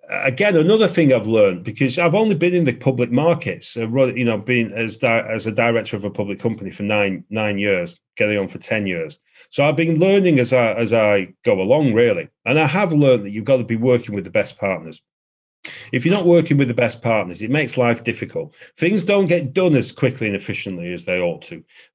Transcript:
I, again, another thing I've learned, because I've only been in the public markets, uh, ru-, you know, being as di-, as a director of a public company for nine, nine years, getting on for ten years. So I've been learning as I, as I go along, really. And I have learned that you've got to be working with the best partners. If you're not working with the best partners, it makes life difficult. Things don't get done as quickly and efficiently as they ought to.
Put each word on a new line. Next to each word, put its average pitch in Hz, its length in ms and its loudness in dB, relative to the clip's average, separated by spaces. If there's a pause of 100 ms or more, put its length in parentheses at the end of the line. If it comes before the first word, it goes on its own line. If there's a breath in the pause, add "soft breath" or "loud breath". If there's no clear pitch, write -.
(100)
I, - 160 -4
again, 180 300 2
another 196 320 4
thing 151 240 4
I've 110 140 2
learned, 101 360 2
because 127 360 -2
I've 170 160 2
only 214 200 2
been 175 200 0
in 175 100 2
the 127 100 2
public 120 360 -2
markets, 151 680 -2
uh, 113 100 -4
ru-, 123 280 0
you 123 100 -2
know, 110 140 0
being 113 340 -2
as 110 240 -6
di-, 117 320 0
as 110 180 -4
a 110 60 -4
director 117 420 0
of 104 120 -8
a 98 40 -4
public 101 280 -6
company 107 320 -6
for 101 140 -10
nine, 101 440 0
nine 104 300 -4
years, 95 420 -2 (160)
getting 107 220 0
on 95 100 -4
for - 80 -14
ten 107 300 -4
years. 82 320 -8 (320 soft breath)
So - 120 -2
I've 147 140 2
been 165 220 0
learning 185 400 4
as 123 160 2
I, 117 180 4
as 113 220 -2
I 104 400 2 (100)
go 101 160 2
along, 127 320 2
really. 104 360 2 (180)
And 135 120 2
I 156 80 2
have 170 280 0
learned 131 300 4
that 101 60 -10
you've 104 140 -8
got 131 140 2
to 117 60 -2
be 113 120 -4
working 120 380 0
with 98 100 -6
the - 60 -16
best - 280 -4
partners. 82 440 -6 (920 loud breath)
If 127 140 -2
you're 190 100 4
not 180 100 0
working 165 300 4
with 139 120 2
the 120 60 -2
best 117 280 -2
partners, 101 400 -2
it 110 80 -6
makes 139 260 -2
life 117 280 0
difficult. - 500 -8 (240 loud breath)
Things 180 260 0
don't 196 220 2
get 156 260 0
done 185 220 2
as - 180 0
quickly 120 360 -2
and 101 80 -4
efficiently 90 580 -8
as 87 100 -12
they 90 160 -2
ought 85 220 -4
to. 80 200 -18 (320 soft breath)